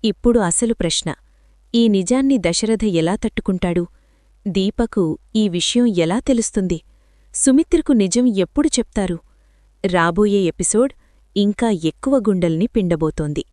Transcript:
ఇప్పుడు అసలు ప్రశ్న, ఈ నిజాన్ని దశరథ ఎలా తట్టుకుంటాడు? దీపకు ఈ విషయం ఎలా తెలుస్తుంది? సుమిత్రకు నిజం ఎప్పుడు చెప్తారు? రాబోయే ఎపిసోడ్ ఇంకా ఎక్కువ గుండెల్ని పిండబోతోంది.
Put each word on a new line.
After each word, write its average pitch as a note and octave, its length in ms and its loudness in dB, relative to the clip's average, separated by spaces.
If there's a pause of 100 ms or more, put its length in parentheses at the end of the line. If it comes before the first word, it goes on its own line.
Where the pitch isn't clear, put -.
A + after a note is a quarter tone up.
ఇప్పుడు A#3 360 2
అసలు G3 340 -2
ప్రశ్న, - 400 -4 (640)
ఈ A#3 120 4
నిజాన్ని B3 500 2
దశరథ G#3+ 460 -2
ఎలా F3 320 0
తట్టుకుంటాడు? F3+ 720 -2 (600)
దీపకు F#3+ 720 -2 (180)
ఈ G#3+ 140 2
విషయం F3+ 360 0
ఎలా F3+ 340 0
తెలుస్తుంది? G3+ 640 -2 (540)
సుమిత్రకు D4+ 560 2
నిజం A#3 360 2
ఎప్పుడు A3+ 400 0
చెప్తారు? F#3+ 520 -4 (640)
రాబోయే F3+ 520 2
ఎపిసోడ్ G3 560 0 (440)
ఇంకా G#3 320 0
ఎక్కువ G3 480 -2
గుండెల్ని F#3 500 0
పిండబోతోంది. D#3 840 -2